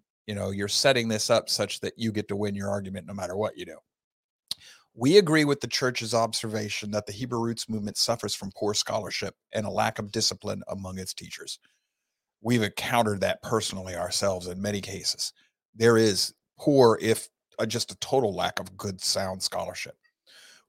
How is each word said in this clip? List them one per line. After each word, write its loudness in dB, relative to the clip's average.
You -6
know, -4
you're -2
setting 2
this -2
up 2
such -2
that -6
you -2
get -4
to -4
win -2
your -4
argument -6
no -12
matter -6
what -4
you -10
do." -16
We 6
agree 6
with 0
the -6
church's -2
observation -2
that -2
the -10
Hebrew -4
Roots -4
movement -6
suffers 0
from -10
poor 0
scholarship -4
and -2
a -6
lack 0
of -6
discipline -4
among -8
its -8
teachers. -14
We've 2
encountered 2
that 0
personally -4
ourselves -2
in -8
many -2
cases. -6
There 6
is 4
poor, 8
if, 2
uh, 0
just -2
a -14
total 2
lack -2
of -12
good, -6
sound -4
scholarship. -6